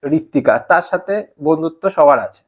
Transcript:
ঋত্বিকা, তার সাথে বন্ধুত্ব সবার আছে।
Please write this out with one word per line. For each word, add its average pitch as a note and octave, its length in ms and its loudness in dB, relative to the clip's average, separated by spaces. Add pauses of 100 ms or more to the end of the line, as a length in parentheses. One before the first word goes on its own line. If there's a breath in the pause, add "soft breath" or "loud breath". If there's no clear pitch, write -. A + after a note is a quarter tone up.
ঋত্বিকা, C#3+ 560 0
তার F3 320 0
সাথে F#3+ 240 -6 (280)
বন্ধুত্ব D#3+ 480 -2
সবার C#3+ 360 4
আছে। - 220 -18